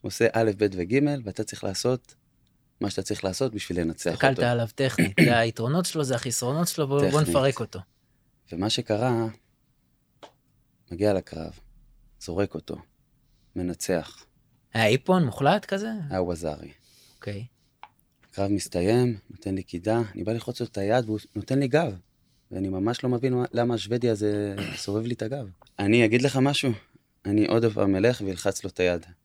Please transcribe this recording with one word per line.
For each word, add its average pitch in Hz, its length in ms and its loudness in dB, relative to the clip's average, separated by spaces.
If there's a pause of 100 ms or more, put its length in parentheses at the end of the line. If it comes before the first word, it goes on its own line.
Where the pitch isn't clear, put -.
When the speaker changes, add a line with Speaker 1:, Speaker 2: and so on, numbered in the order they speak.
Speaker 1:
עושה 113 320 2
א', 113 240 4
ב' 104 140 4
וג', 92 280 0 (240)
ואתה 107 200 -6
צריך - 200 -10
לעשות 123 520 -4 (640)
מה 101 80 -2
שאתה 98 120 -6
צריך 98 220 -6
לעשות 113 300 -2
בשביל 90 260 -4
לנצח 82 360 -2
אותו." - 120 2
Speaker 2:
הסתכלת 135 200 2
עליו 117 280 0
טכנית, 131 380 0 (120)
זה 120 120 6
היתרונות 117 480 0
שלו, 160 180 -2
זה 131 120 0
החסרונות 131 520 -2
שלו, 151 200 -2
בוא, 139 120 2
בוא 143 100 4
Speaker 1:
טכנית. 151 200 4
Speaker 2:
נפרק 135 300 2
אותו. 107 200 -8 (720)
Speaker 1:
ומה 87 180 -2
שקרה, 117 580 0 (1600)
מגיע 98 220 2
לקרב, 80 380 -6 (680)
זורק 92 340 -2
אותו, - 220 -10 (760)
מנצח. 87 720 -4 (480)
Speaker 2:
היה 113 140 2
איפון 165 380 4
מוחלט 151 400 2
כזה? 202 260 -4 (180)
Speaker 1:
היה 95 120 0
ווזארי. 78 500 -4 (440)
Speaker 2:
אוקיי. 104 300 -10 (840)
Speaker 1:
הקרב 98 200 0
מסתיים, 104 680 2 (120)
נותן - 260 -6
לי 95 80 -4
קידה, 107 380 -2 (140)
אני - 80 -6
בא 101 80 -2
ללחוץ 117 300 -6
לו 117 60 -4
את - 100 -10
היד 110 280 0
והוא 107 140 -4 (160)
נותן 131 240 -2
לי 139 80 0
גב. 139 260 0 (580)
ואני 95 180 -4
ממש 98 340 -2
לא 127 60 0
מבין 127 240 0
מה, 123 200 0
למה 120 200 2
השוודי 117 360 0
הזה 104 480 0
<coughs> - 180 -8
סובב 107 300 -4
לי 120 80 -4
את - 80 -8
הגב. 113 260 -6 (320)
אני 110 260 6
אגיד 117 160 4
לך 135 200 2
משהו, 139 300 2 (540)
אני 104 200 2
עוד 117 280 2
פעם 101 220 2
אלך 110 300 2
ואלחץ 95 380 -4
לו 95 60 -6
את - 100 -16
היד. 87 260 2 (180)